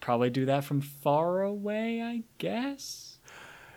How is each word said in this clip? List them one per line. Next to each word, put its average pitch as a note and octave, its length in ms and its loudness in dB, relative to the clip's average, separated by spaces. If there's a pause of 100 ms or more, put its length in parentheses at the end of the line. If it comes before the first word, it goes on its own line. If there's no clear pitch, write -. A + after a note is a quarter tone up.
probably B2 300 4
do C3 160 2
that C#3 180 2
from C#3+ 160 2
far D#3+ 640 2
away, G#3 600 -2
I A#3 220 -4 (140)
guess? B3 800 -6 (580)